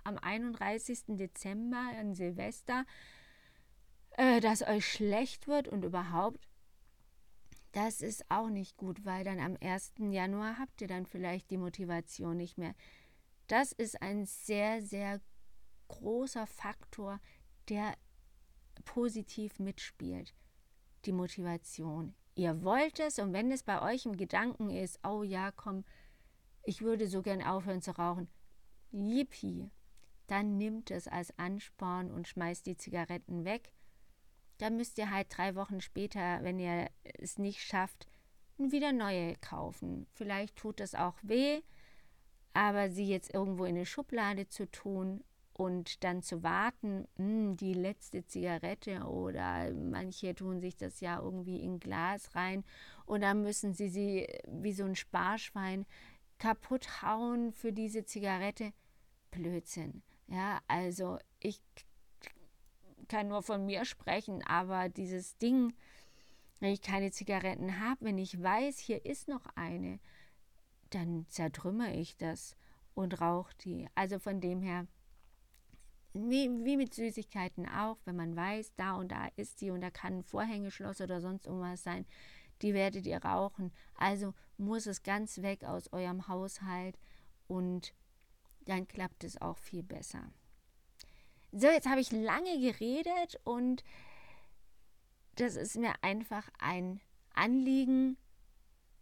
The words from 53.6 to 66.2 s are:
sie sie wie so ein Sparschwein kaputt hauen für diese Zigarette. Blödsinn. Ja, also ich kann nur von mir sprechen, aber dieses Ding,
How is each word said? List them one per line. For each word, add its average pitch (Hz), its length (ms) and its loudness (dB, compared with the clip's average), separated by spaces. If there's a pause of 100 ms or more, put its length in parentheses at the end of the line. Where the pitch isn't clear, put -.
sie 202 140 0
sie 196 380 2 (200)
wie 202 260 -2
so 196 120 0
ein 190 120 0
Sparschwein 190 880 2 (540)
kaputt - 640 2
hauen 233 500 4
für 226 200 0
diese 220 340 0
Zigarette. 202 640 0 (580)
Blödsinn. 170 720 -4 (260)
Ja, 190 380 0
also 180 520 2 (220)
ich - 200 -2 (1500)
kann 214 200 2
nur 202 140 0
von 196 240 0
mir 202 180 0
sprechen, - 640 -2
aber 185 420 4
dieses 185 480 -4
Ding, 240 380 6 (840)